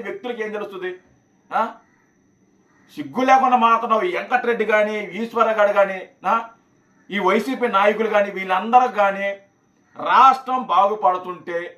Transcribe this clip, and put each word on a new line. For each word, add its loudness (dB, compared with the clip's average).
వ్యక్తులకి -10
ఏం -10
తెలుస్తుంది? -10
ఆ? -2
సిగ్గు -6
లేకుండా 4
మాట్లాడుతున్నావు. 0
ఈ -4
వెంకటరెడ్డి -2
కానీ, 0
ఈశ్వర 0
గారు 4
కానీ, 0
ఆ? 2
ఈ -4
వైసీపీ 0
నాయకులు 2
కానీ, 2
వీళ్ళందరూ 2
కానీ 0
రాష్ట్రం 4
బాగుపడుతుంటే 0